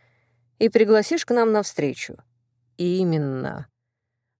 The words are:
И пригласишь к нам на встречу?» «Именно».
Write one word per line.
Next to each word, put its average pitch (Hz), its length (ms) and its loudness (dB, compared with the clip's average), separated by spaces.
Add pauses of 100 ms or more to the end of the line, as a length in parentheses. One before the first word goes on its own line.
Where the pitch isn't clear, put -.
(580)
И 226 100 2
пригласишь 220 580 2
к - 60 -2
нам 226 200 2
на 208 100 0
встречу?» - 560 -6 (580)
«Именно». 160 920 -2 (720)